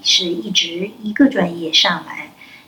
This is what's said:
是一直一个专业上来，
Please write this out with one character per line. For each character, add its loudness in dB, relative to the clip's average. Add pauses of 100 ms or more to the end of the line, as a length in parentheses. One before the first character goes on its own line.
是 2
一 -4
直 -2 (140)
一 -4
个 6
专 0
业 -6
上 2
来， -14 (360)